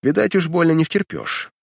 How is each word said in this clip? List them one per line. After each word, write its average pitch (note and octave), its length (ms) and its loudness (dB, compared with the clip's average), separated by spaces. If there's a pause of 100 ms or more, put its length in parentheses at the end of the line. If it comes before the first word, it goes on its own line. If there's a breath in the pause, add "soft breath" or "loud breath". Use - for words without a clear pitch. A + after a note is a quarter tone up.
Видать, G3 340 0
уж E3+ 120 0
больно E3 240 2
не D#3+ 120 4
втерпёшь. - 640 -6 (120)